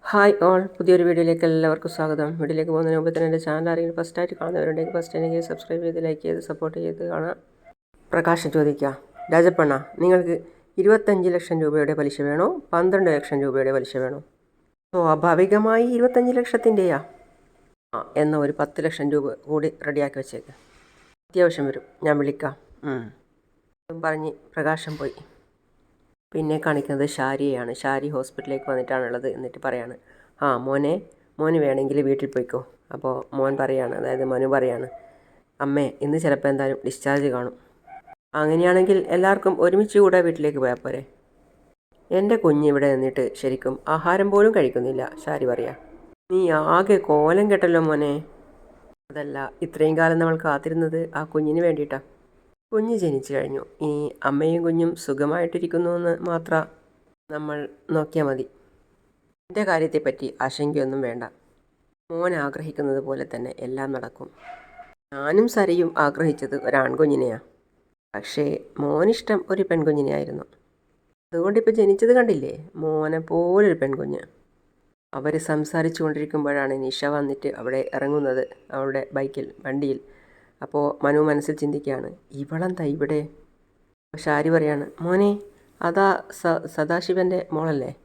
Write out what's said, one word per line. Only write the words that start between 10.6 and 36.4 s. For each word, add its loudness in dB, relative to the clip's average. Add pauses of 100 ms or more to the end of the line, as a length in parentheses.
ഇരുപത്തഞ്ച് 4
ലക്ഷം -2
രൂപയുടെ 2
പലിശ -2
വേണോ, 2 (220)
പന്ത്രണ്ട് 4
ലക്ഷം 0
രൂപയുടെ 0
പലിശ -4
വേണോ?" -6 (760)
സ്വാഭാവികമായി 4
ഇരുപത്തഞ്ച് 2
ലക്ഷത്തിൻ്റെയാ. 2 (960)
ആ, -6 (120)
എന്നാ 2
ഒരു 0
പത്ത് -4
ലക്ഷം -2
രൂപ 0 (100)
കൂടി -2 (120)
റെഡിയാക്കി -4
വെച്ചേക്ക്. -14 (680)
അത്യാവശ്യം 2
വരും, -6 (180)
ഞാൻ 4
വിളിക്കാം. -2 (300)
ഉം. -6 (840)
ഇതും -12
പറഞ്ഞ് -4 (160)
പ്രകാശൻ -4
പോയി. -8 (1160)
പിന്നെ -2
കാണിക്കുന്നത് -2
ഷാരിയെയാണ്. -4
ഷാരി -4
ഹോസ്പിറ്റലിലേക്ക് -8
വന്നിട്ടാണുള്ളത്. -4
എന്നിട്ട് -8
പറയാണ്, -6 (440)
"ആ 0 (100)
മോനെ, 0 (460)
മോന് 2
വേണമെങ്കിൽ 0
വീട്ടിൽ 0
പോയിക്കോ." -4 (320)
അപ്പോൾ -6 (200)
മോൻ 0
പറയാണ്, -2
അതായത് -2
മനു 0
പറയാണ്, 0 (720)
"അമ്മേ, 0 (160)
ഇന്ന് -2
ചിലപ്പോൾ 0